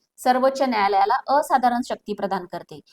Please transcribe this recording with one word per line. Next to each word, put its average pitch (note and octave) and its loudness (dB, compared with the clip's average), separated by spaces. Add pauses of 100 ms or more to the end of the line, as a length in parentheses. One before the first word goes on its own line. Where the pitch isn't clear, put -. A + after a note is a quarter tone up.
(180)
सर्वोच्च C4 2
न्यायालयाला G3+ 2 (140)
असाधारण B3+ 2
शक्ती - -8
प्रदान F#3+ -4
करते. E3 -14 (120)